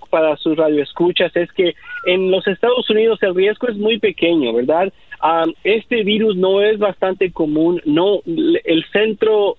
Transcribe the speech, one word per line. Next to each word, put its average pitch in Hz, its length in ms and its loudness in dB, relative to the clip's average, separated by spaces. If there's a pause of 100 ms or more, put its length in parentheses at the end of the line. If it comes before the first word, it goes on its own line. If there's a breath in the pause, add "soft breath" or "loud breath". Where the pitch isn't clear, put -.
para 160 300 2
sus 156 180 -2
radioescuchas 160 800 0
es 170 160 -2
que 175 220 0 (320 loud breath)
en 185 240 0
los 190 160 0
Estados 233 420 0
Unidos 220 320 2
el 190 140 0
riesgo 208 340 0
es 214 80 -4
muy 214 220 -2
pequeño, 165 560 0
¿verdad? 156 360 0 (300 loud breath)
Ah, 165 240 2 (200)
este 220 380 -2
virus 214 320 0
no 190 280 2
es 214 160 2
bastante 190 520 -2
común. 160 540 0
No, 175 400 2
l-, - 400 0
el 165 260 0
Centro, 214 680 0